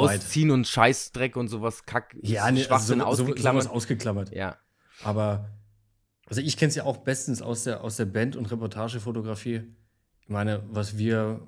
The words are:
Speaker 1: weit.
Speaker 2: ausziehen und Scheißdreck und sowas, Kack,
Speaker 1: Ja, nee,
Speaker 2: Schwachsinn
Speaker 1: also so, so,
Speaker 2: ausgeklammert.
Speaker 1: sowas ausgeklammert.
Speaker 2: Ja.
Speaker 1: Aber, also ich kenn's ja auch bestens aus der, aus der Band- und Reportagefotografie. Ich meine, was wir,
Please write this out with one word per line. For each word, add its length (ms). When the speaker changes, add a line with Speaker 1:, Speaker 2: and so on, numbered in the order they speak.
Speaker 1:
weit. 180
Speaker 2:
ausziehen 300
und 180
Scheißdreck 680
und 120
sowas, 380
Kack, 340
Speaker 1:
Ja, 300
nee, 140
Speaker 2:
Schwachsinn 360
Speaker 1:
also 100
so, 140
so, 60
Speaker 2:
ausgeklammert. 340
Speaker 1:
sowas 120
ausgeklammert. 580
Speaker 2:
Ja. 240
Speaker 1:
Aber, 460
also 140
ich 160
kenn's 180
ja 100
auch 140
bestens 440
aus 220
der, 180
aus 140
der 100
Band- 300
und 140
Reportagefotografie. 1120
Ich 80
meine, 400
was 280
wir, 520